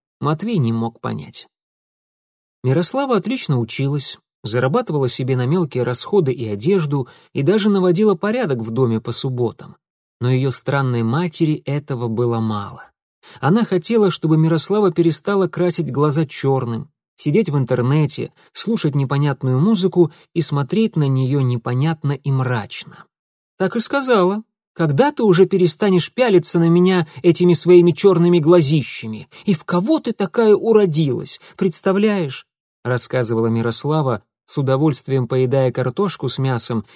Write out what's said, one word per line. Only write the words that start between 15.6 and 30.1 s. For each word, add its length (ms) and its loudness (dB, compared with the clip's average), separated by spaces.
глаза 320 0
чёрным, 640 -4
сидеть 340 0
в 60 0
интернете, 760 0
слушать 420 -2
непонятную 640 0
музыку 540 2
и 80 0
смотреть 540 -2
на 120 2
неё 320 0
непонятно 720 -2
и 180 -4
мрачно. 760 -4
Так 180 -2
и 40 -2
сказала: 640 0
"Когда 380 2
ты 140 -2
уже 220 6
перестанешь 640 0
пялиться 480 2
на 80 2
меня 400 4
этими 300 4
своими 380 6
чёрными 480 4
глазищами? 920 0
И 100 0
в 100 -6
кого 340 0
ты 140 -4